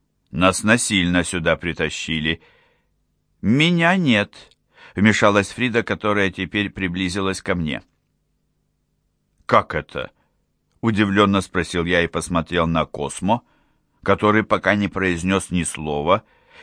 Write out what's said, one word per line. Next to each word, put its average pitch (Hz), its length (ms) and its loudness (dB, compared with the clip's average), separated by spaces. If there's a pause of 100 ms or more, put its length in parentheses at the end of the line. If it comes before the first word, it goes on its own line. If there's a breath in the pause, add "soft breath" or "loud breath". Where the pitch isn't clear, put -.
(300)
Нас 92 320 2
насильно 95 640 2
сюда 82 320 0
притащили». 80 840 -4 (1040 soft breath)
«Меня 165 540 2
нет», 123 360 0 (640 loud breath)
вмешалась 101 520 4
Фрида, 117 320 -2
которая 101 480 -2
теперь 95 400 -4
приблизилась 95 720 -4
ко 95 140 -4
мне. 76 280 -4 (1600)
«Как 104 280 2
это?» 71 360 -8 (680)
удивлённо 101 600 4
спросил 87 440 -2
я 87 180 2
и 85 40 2
посмотрел 85 600 -2
на 80 180 0
Космо, 90 580 -4 (600)
который 104 420 2
пока 98 300 0
не 101 140 0
произнёс 92 640 -2
ни 87 140 -2
слова 76 600 -2 (380 soft breath)